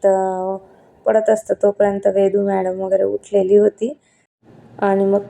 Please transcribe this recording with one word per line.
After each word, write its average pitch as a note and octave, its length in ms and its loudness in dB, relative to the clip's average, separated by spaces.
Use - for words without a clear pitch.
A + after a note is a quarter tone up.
तर F#3+ 540 0
पडत A3 240 2
असतं. G#3+ 240 -2
तोपर्यंत G3+ 440 0
वेदू G3 380 0
मॅडम F#3+ 360 -4
वगैरे F#3+ 220 0
उठलेली G3 520 0
होती G#3+ 420 0
आणि G3 260 0
मग G3 240 0